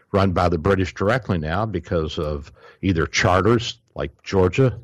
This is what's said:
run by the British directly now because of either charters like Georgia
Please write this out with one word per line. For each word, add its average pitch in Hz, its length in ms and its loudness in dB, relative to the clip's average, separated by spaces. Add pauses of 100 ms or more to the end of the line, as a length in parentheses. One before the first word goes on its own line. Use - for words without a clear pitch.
(100)
run 98 220 2
by 90 160 2
the 85 100 0
British 95 340 0
directly 104 460 -2
now 80 280 -4
because 87 520 -4
of 76 320 -6 (320)
either 82 240 2
charters 101 720 0 (160)
like 73 300 -10
Georgia 98 600 2